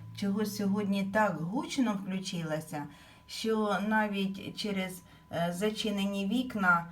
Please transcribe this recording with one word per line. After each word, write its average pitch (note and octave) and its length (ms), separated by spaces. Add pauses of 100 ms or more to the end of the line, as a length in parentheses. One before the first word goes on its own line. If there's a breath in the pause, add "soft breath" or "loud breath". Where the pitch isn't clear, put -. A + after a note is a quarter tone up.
(160 loud breath)
чогось G#3 400
сьогодні G3 480
так G3 380
гучно A3+ 640
включилася, D#3+ 800 (440 loud breath)
що G#3+ 500 (100)
навіть G3+ 680
через, F#3+ 460 (300 loud breath)
е, E3+ 260
зачинені G3+ 680
вікна G3+ 640